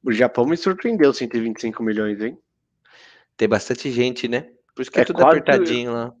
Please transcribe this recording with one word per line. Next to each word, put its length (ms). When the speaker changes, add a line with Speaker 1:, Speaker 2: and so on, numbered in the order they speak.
Speaker 1:
o 80
Japão 340
me 100
surpreendeu, 580
cento 220
e 60
vinte 160
e 40
cinco 220
milhões, 380
hein? 160
Speaker 2:
Tem 120
bastante 440
gente, 360
né? 240
Por 80
isso 80
que 80
é 20
Speaker 1:
É 40
Speaker 2:
tudo 160
Speaker 1:
quase, 180
Speaker 2:
apertadinho 540
lá. 260